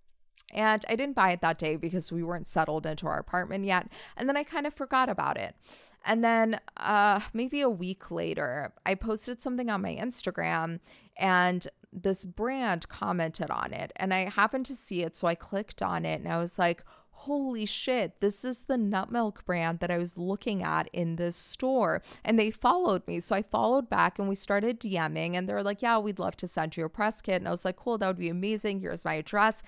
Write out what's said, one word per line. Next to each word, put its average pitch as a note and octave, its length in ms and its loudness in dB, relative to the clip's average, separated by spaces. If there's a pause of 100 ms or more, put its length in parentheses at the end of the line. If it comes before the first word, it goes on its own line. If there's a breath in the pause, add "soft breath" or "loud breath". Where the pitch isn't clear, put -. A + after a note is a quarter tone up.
(520)
And G#3+ 360 2
I A3+ 60 0
didn't C4+ 220 -2
buy F#3+ 160 6
it F3 80 -2
that E3 180 2
day D#3 160 0
because E3 380 -4
we E3+ 100 -2
weren't E3+ 240 -4
settled D#3 400 0
into D#3 220 -4
our D#3 100 0
apartment F#3 460 -2
yet. F#3 240 2 (280 loud breath)
And B3+ 120 -2
then C#4 80 2
I D4 80 0
kind D4 220 -4
of D4+ 80 -4
forgot C4 340 0
about C#3+ 280 0
it. - 200 -8 (480 loud breath)
And A3+ 180 2
then, A3+ 380 4 (160)
uh, G#3 440 4 (120)
maybe B3+ 280 -2
a C4 100 4
week F3+ 420 -6
later, D#3 600 -2 (140)
I G3 80 2
posted A3+ 480 -6
something B3 260 -2
on G3 140 0
my F3+ 140 -4
Instagram E3 840 -2 (380 loud breath)
and F3+ 500 4 (260)
this F#3+ 320 -2
brand G#3+ 640 -2
commented F3 600 -2
on - 220 -2
it. - 240 -8
And F#3+ 180 0
I F#3 140 0
happened A3+ 380 2
to C4 100 -6
see F3 260 -2
it, E3 140 -4
so F3+ 100 0
I E3+ 80 4
clicked - 480 -6
on E3+ 220 -2
it D#3+ 160 -2
and E3+ 120 -4
I E3+ 40 0
was F3 220 -2
like, F3 260 2 (440 loud breath)
"Holy C4 360 -2
shit, A3+ 560 -2
this G#3 240 2
is B3+ 200 -2
the C4 120 0
nut G3+ 340 0
milk A3+ 360 -2
brand E3+ 320 0
that F3 120 -2
I F3 60 2
was F3 220 -2
looking F#3+ 440 -2
at D#3+ 300 0
in E3 240 0
this E3+ 200 0
store." A3+ 680 2 (200 loud breath)
And A3+ 160 4
they G#3+ 120 4
followed B3+ 560 2
me. E3+ 120 -4
So G3 160 0
I G3 60 2
followed A#3 480 2
back F3+ 300 4
and G3 100 0
we G3 60 2
started A3 440 0
D F#3+ 300 -2
Ming, D#3+ 260 -2
and F#3 140 -2
they're G3+ 140 0
like, G3+ 180 -2
"Yeah, A#3 160 4
we'd G#3 220 0
love - 200 -2
to F3+ 100 -6
send D#3+ 280 -2
you E3 80 -2
a D#3+ 60 -4
press A3 320 0
kit." F#3 140 2
And F3+ 120 -2
I - 20 0
was F3 140 -2
like, F#3 120 0
"Cool, A#3 200 -2
that G3+ 100 0
would F#3 120 0
be E3+ 100 -2
amazing. G3 520 -2
Here's - 260 -6
my D#3+ 80 0
address." G#3 540 2